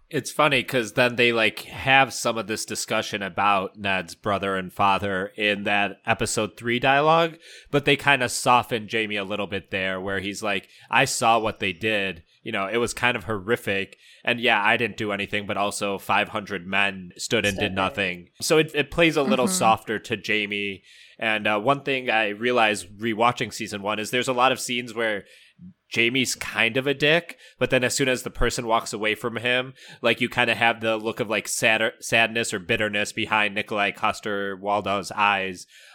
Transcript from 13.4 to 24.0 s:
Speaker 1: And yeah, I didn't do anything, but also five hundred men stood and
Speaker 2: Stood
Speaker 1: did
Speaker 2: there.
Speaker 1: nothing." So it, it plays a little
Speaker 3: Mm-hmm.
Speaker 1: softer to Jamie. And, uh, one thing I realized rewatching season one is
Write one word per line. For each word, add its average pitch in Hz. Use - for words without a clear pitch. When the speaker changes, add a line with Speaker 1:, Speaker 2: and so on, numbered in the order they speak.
Speaker 1:
And 120
yeah, 113
I 113
didn't 110
do 107
anything, 101
but 98
also 101
five 104
hundred 98
men 98
stood 110
and 101
Speaker 2:
Stood 95
Speaker 1:
did 92
Speaker 2:
there. 95
Speaker 1:
nothing." 90
So -
it, 160
it 143
plays 160
a 147
little 135
Speaker 3:
Mm-hmm. 98
Speaker 1:
softer 110
to 113
Jamie. 101
And, 107
uh, 107
one 135
thing 131
I 110
realized 104
rewatching 113
season 104
one 104
is 107